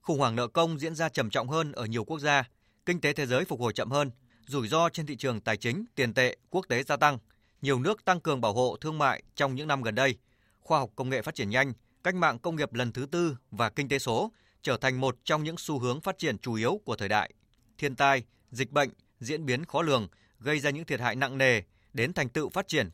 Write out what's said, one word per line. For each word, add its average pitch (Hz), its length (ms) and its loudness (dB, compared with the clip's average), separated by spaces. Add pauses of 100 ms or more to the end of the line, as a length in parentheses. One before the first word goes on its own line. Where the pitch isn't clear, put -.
Khủng 160 180 -2
hoảng 120 180 2
nợ 120 100 0
công 165 320 0
diễn 160 160 -4
ra 160 140 -2
trầm 127 220 -2
trọng 120 180 -2
hơn 156 240 -2
ở - 120 -6
nhiều 113 200 -2
quốc 156 140 -6
gia, 143 260 2 (420)
kinh 175 140 0
tế 147 120 2
thế 143 140 -2
giới 127 180 2
phục 135 160 -6
hồi 117 120 0
chậm 113 180 -4
hơn, 139 200 0 (360)
rủi 131 220 -2
ro 165 200 4
trên 160 180 -6
thị 143 100 -8
trường 120 240 -2
tài 110 160 0
chính, 131 280 -4 (100)
tiền 120 200 0
tệ 127 220 2 (140)
quốc 180 180 -2
tế 123 140 0
gia 143 140 -2
tăng. 139 220 4 (440)
Nhiều 135 180 2
nước 196 240 0
tăng 180 160 2
cường 143 200 0
bảo 110 120 2
hộ 123 280 2
thương 156 180 -6
mại 139 240 2 (120)
trong 135 200 0
những 147 140 -6
năm 139 140 2
gần 110 120 -2
đây. 127 220 2 (440)
Khoa 160 180 2
học 131 180 -2
công 131 140 -4
nghệ 127 120 0
phát 156 120 -8
triển 104 160 -4
nhanh, 131 220 2 (320)
cách 185 100 0
mạng 160 240 2
công 165 180 -4
nghiệp 147 180 -2
lần 120 180 -2
thứ 127 140 -6
tư 170 300 0 (140)
và 107 200 0
kinh 143 180 -4
tế 139 100 0
số 135 340 0 (300)
trở 127 140 0
thành 127 240 0
một 127 240 2
trong 156 200 0
những 160 140 -6
xu 151 200 -4
hướng 123 220 0
phát 190 180 -4
triển 131 200 -2
chủ 120 160 -6
yếu 123 300 0
của 117 120 -4
thời 98 120 -4
đại. 104 260 0 (440)
Thiên 135 180 -4
tai, 139 280 4 (260)
dịch 131 220 -6
bệnh, 143 180 2 (300)
diễn 151 260 -6
biến 131 180 -2
khó 156 180 -2
lường, 127 260 2 (320)
gây 143 200 0
ra 143 100 0
những 147 140 -6
thiệt 131 160 -4
hại 117 160 -2
nặng 135 220 -2
nề 127 240 4 (300)
đến 117 200 -2
thành 143 160 -2
tựu 147 200 -2
phát 190 200 -4
triển 117 260 0